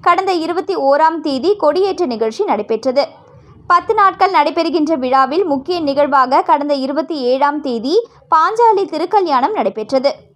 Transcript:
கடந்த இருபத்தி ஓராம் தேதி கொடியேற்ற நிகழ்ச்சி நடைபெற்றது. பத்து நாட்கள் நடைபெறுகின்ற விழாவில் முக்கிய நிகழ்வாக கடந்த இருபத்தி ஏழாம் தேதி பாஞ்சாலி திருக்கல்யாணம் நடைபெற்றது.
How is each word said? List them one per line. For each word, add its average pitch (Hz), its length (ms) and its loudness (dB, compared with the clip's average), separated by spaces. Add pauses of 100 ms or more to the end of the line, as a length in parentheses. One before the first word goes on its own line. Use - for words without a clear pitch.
கடந்த 381 240 2 (140)
இருபத்தி 349 300 -4 (120)
ஓராம் 320 400 2
தேதி 277 240 0 (140)
கொடியேற்ற 359 480 0
நிகழ்ச்சி 226 360 -4
நடைபெற்றது. 226 560 -2 (640)
பத்து 359 300 2
நாட்கள் 381 380 2
நடைபெறுகின்ற 311 560 0 (100)
விழாவில் 269 500 2
முக்கிய 339 240 -4 (140)
நிகழ்வாக 277 580 2
கடந்த 294 260 0 (120)
இருபத்தி 302 300 -4 (140)
ஏழாம் 285 360 0
தேதி 247 280 -2 (380)
பாஞ்சாலி 403 580 2
திருக்கல்யாணம் 339 680 0
நடைபெற்றது. 226 520 -2 (240)